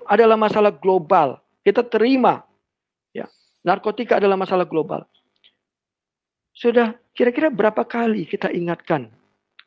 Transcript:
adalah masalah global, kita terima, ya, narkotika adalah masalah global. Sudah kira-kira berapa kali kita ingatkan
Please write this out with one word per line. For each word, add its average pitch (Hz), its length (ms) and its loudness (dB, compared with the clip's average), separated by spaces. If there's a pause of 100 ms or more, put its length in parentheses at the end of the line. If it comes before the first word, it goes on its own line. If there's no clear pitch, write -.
adalah 220 320 2
masalah 214 320 2
global, 170 720 0 (240)
kita 202 160 2
terima, 233 640 0 (720)
ya, - 80 -12 (400)
narkotika 202 560 -2
adalah 196 160 2
masalah 185 320 -2
global. 151 400 -6 (1400)
Sudah 233 400 0 (240)
kira-kira 247 320 0
berapa 214 400 0
kali 220 400 -4
kita - 240 -6
ingatkan 170 560 -4 (580)